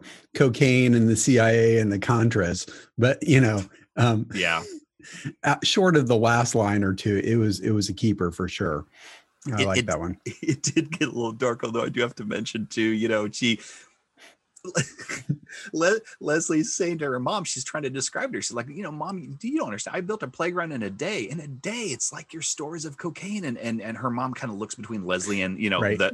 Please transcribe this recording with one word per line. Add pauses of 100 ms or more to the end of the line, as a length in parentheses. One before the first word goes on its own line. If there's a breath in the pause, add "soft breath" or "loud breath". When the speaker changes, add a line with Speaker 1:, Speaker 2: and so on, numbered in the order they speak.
(360 loud breath)
Speaker 1:
cocaine
and
the
C
I
A
and
the
Contras. (300 loud breath)
But, (100)
you
know, (320 soft breath)
um,
Speaker 2:
Yeah. (840 loud breath)
Speaker 1:
uh,
short
of
the
last
line
or
two,
it
was,
it
was
a
keeper
for
sure. (680 loud breath)
I
Speaker 2:
It,
Speaker 1:
like
Speaker 2:
it,
Speaker 1:
that
one.
Speaker 2:
<laughs>
it
did
get
a
little
dark,
although
I
do
have
to
mention
too,
you
know,
she, (1080 loud breath)
<laughs> (1000 loud breath)
Le-, (200 loud breath)
Leslie's
saying
to
her
mom,
she's
trying
to
describe
to
her.
She's
like,
"You
know,
Mom,
you,
you
don't
understand.
I
built
a
playground
in
a
day.
In
a
day,
it's
like
your
stores
of
cocaine."
And,
and,
and
her
mom
kinda
looks
between
Leslie
and,
you
know,
Speaker 1:
Right.
Speaker 2:
the,